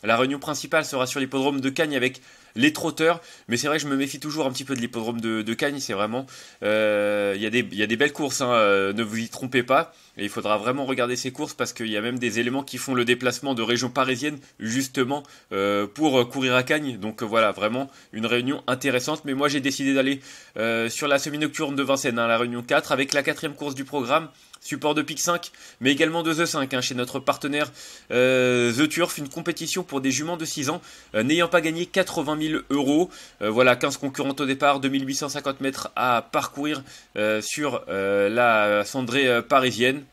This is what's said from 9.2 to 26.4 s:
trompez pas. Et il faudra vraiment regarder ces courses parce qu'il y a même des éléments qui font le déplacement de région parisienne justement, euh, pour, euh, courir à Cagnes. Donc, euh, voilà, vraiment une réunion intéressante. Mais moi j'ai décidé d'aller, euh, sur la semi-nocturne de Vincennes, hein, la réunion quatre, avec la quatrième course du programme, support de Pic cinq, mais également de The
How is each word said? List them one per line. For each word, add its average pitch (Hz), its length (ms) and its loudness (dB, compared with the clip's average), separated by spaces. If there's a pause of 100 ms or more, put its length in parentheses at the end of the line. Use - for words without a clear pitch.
trompez 127 340 -2
pas. 135 280 2 (260)
Et 98 60 -6
il 104 60 -4
faudra 104 280 0
vraiment 127 280 -2
regarder 123 300 0
ces 127 160 -6
courses 143 220 -8
parce 120 180 -4
qu'il 113 160 -8
y 107 80 -2
a 104 60 0
même 120 180 -4
des 117 220 -2
éléments 127 220 -2
qui 135 140 -10
font 131 160 -4
le 120 120 2
déplacement 123 480 0
de 117 80 -2
région 120 280 0
parisienne 131 480 -2 (220)
justement, 131 640 -2 (300)
euh, 101 340 0
pour, 135 320 2
euh, 120 60 4
courir 127 300 0
à 127 80 4
Cagnes. 143 340 -2
Donc, 110 260 -6
euh, - 20 -4
voilà, 107 280 4
vraiment 117 360 -2 (220)
une 110 140 -6
réunion 123 420 0
intéressante. 131 560 0
Mais 139 100 -4
moi 139 140 2
j'ai 143 140 0
décidé 139 320 0
d'aller, 135 260 2 (380)
euh, 113 320 0
sur 151 180 -4
la 143 120 4
semi-nocturne 151 540 -4
de 139 100 0
Vincennes, 131 360 0
hein, 117 80 2
la 117 100 4
réunion 120 260 -2
quatre, 151 280 2
avec 139 220 0
la 143 100 2
quatrième 151 320 -4
course 143 200 -8
du 139 100 -10
programme, 143 420 0 (320)
support 147 340 -2
de 151 80 0
Pic 147 180 -8
cinq, 175 320 -2 (280)
mais 127 100 2
également 160 320 2
de 160 120 0
The 165 120 2